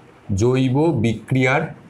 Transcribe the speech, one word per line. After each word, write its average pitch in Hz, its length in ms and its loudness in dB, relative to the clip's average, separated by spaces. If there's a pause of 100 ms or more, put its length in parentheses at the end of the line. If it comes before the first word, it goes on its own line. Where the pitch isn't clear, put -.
(340)
জৈব 127 420 2 (280)
বিক্রিয়ার 131 580 0 (280)